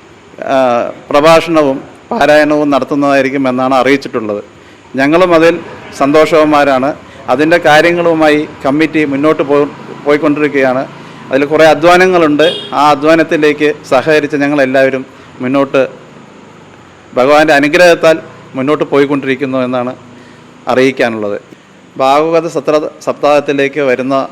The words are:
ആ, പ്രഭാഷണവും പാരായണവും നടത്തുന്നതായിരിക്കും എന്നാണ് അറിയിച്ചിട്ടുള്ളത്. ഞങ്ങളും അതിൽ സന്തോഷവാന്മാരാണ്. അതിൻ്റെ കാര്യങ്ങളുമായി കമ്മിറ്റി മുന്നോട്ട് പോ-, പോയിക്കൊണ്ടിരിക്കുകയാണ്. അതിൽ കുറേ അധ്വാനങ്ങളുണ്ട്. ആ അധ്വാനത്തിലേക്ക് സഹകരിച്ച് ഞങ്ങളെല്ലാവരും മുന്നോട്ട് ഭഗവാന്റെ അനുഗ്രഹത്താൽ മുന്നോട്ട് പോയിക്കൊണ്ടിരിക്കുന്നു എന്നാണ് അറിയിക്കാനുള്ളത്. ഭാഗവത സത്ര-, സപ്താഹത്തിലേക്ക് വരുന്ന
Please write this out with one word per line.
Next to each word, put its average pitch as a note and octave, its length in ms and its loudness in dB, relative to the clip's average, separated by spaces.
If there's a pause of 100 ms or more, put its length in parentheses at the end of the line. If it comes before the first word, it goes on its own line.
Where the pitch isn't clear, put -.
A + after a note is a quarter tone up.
(420)
ആ, B2 500 -2 (180)
പ്രഭാഷണവും D3+ 720 2 (260)
പാരായണവും D3+ 600 2
നടത്തുന്നതായിരിക്കും C#3 800 -2
എന്നാണ് B2+ 260 -2
അറിയിച്ചിട്ടുള്ളത്. B2 680 -2 (520)
ഞങ്ങളും E3 380 0
അതിൽ E3 260 2 (380)
സന്തോഷവാന്മാരാണ്. D3 960 2 (340)
അതിൻ്റെ D3+ 300 2
കാര്യങ്ങളുമായി D#3+ 880 2 (180)
കമ്മിറ്റി D3+ 380 0
മുന്നോട്ട് D3+ 380 -2
പോ-, C#3+ 260 0 (360)
പോയിക്കൊണ്ടിരിക്കുകയാണ്. C#3+ 840 0 (420)
അതിൽ C3+ 140 0
കുറേ D3+ 200 2
അധ്വാനങ്ങളുണ്ട്. E3 920 2 (160)
ആ C#3+ 180 2
അധ്വാനത്തിലേക്ക് D3+ 840 0 (140)
സഹകരിച്ച് D3 480 0
ഞങ്ങളെല്ലാവരും C3+ 720 0 (340)
മുന്നോട്ട് C3+ 480 -2 (1300)
ഭഗവാന്റെ D3 380 2
അനുഗ്രഹത്താൽ E3 640 4 (360)
മുന്നോട്ട് C#3+ 300 -2
പോയിക്കൊണ്ടിരിക്കുന്നു C3+ 720 -2
എന്നാണ് B2+ 380 -4 (720)
അറിയിക്കാനുള്ളത്. A#2+ 720 0 (560)
ഭാഗവത D#3 500 0
സത്ര-, D3+ 420 -2 (120)
സപ്താഹത്തിലേക്ക് C#3+ 800 -2
വരുന്ന C3 520 -2